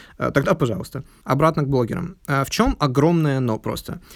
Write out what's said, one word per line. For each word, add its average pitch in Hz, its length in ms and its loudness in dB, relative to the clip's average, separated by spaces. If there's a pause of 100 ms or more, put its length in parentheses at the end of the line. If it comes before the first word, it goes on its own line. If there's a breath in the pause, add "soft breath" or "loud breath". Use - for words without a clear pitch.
(160 loud breath)
э, 127 160 -2
тогда 143 220 2
пожалуйста. 120 500 -4 (200 soft breath)
Обратно 156 380 2
к 135 60 -2
блогерам. 135 480 -2 (100)
Э, 139 180 0
в - 40 -12
чем 254 300 2
огромное 147 640 2
но 117 180 -2
просто? - 420 -8 (160 loud breath)